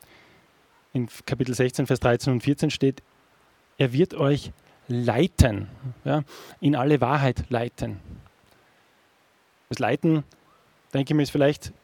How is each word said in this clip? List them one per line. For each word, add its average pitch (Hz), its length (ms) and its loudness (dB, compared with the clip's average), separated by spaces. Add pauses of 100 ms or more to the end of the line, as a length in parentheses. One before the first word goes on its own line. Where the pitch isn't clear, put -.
(920)
in 123 140 -4 (180)
Kapitel 127 280 -4
sechzehn, 127 340 -2
Vers 131 120 0
dreizehn 123 340 2
und 120 80 -2
vierzehn 147 300 0
steht, - 300 -2 (760)
er 127 160 0
wird 165 200 2
euch 143 380 0 (360)
leiten, 117 800 0 (360)
ja, 143 200 0 (380)
in 147 140 2
alle 135 260 2
Wahrheit 135 480 0
leiten. 117 500 -4 (1700)
Das 127 100 -8
Leiten, 147 440 2 (720)
denke 139 200 0
ich - 20 4
mir, 147 80 4
ist 135 80 -6
vielleicht 147 420 0 (100)